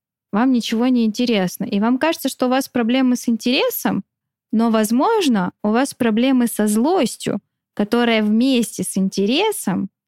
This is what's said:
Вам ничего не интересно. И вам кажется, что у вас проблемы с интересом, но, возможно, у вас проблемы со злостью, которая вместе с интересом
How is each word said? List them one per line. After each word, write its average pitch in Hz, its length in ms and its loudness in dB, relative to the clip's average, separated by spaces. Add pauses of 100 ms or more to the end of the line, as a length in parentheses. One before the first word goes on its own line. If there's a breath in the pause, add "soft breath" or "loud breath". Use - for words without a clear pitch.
(320)
Вам 247 200 2
ничего 233 360 0
не 247 160 2
интересно. 214 600 -2
И 202 160 -2
вам 240 180 0
кажется, 311 300 -2
что - 180 -2
у 247 40 0
вас 262 180 0
проблемы 247 480 0
с - 120 -6
интересом, 247 760 -2 (460)
но, 226 200 2
возможно, 233 800 2 (100)
у 214 80 -2
вас 247 240 0
проблемы 240 520 2
со 214 200 -2
злостью, 233 760 0 (340)
которая 226 480 0
вместе 226 600 0
с - 160 -4
интересом 196 880 -2 (200)